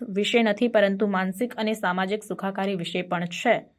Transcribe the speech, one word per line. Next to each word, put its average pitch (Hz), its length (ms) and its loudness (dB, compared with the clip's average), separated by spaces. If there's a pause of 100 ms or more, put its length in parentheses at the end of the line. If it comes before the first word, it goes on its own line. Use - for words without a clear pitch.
વિશે 202 340 2
નથી, 220 240 2
પરંતુ 202 400 4
માનસિક 190 460 -2
અને 220 200 -2
સામાજિક 190 500 -2
સુખાકારી 196 520 -4
વિશે 175 260 -4
પણ 180 240 -4
છે 196 340 2 (200)